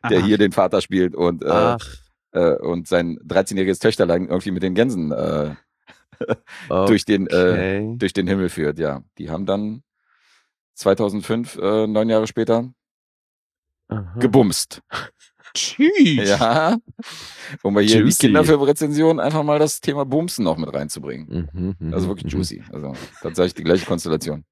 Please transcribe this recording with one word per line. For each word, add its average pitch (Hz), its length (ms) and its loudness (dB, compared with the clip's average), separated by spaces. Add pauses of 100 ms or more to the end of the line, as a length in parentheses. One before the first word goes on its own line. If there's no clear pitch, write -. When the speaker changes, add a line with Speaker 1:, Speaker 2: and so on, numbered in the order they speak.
(100)
Speaker 1:
der 101 80 4
Speaker 2:
Aha. 90 80 2
Speaker 1:
hier 107 120 4
den 101 140 4
Vater 95 300 2
spielt 92 320 0
und, 87 280 0
äh, 71 60 -4
Speaker 3:
Ach. 87 300 2 (540)
Speaker 1:
äh, 85 240 2
und 85 320 -6
sein 85 360 0
dreizehnjähriges 95 540 0
Töchterlein 90 500 2
irgendwie 90 220 -4
mit 90 120 -4
den 92 120 -2
Gänsen, 92 380 0
äh, 76 420 -4 (580)
<laughs> - 560 -8
durch 98 380 2
den, 98 200 0
äh, - 60 -6
Speaker 3:
Okay. 92 680 0
Speaker 1:
durch 107 140 -2
den 95 140 -2
Himmel 95 240 0
führt. 76 280 -4
Ja, 71 240 -4 (160)
die 76 120 -12
haben 92 160 -6
dann 107 360 -6 (920)
zweitausendfünf, 104 840 0
äh, 107 300 0
neun 110 220 0
Jahre 110 180 2
später 117 460 -2 (1160)
Speaker 3:
Aha. 95 300 -8
Speaker 1:
gebumst. 120 600 2 (760)
Speaker 2:
Tschüss. 247 760 4
Speaker 1:
Ja. 156 500 2 (840)
Um 101 120 0
mal 104 100 4
hier 110 120 6
in - 20 8
die 104 80 6
Speaker 3:
Juicy. - 200 2
Speaker 1:
Kinderfilmrezension 147 960 4
einfach 156 240 -2
mal 151 160 2
das 151 200 0
Thema 143 240 -4
Bumsen 139 400 -2
noch 80 120 0
mit 73 180 -6
reinzubringen. 73 800 -8
Speaker 3:
Mhm, 90 260 -6
mhm, 82 160 -8
Speaker 1:
Also 92 140 -2
wirklich 90 240 -8
Speaker 3:
mhm. 90 80 -2
Speaker 1:
juicy. - 320 -8
Also 69 220 -12 (280)
tatsächlich 87 320 -2
die 85 100 -14
gleiche 85 220 2
Konstellation. 78 640 -4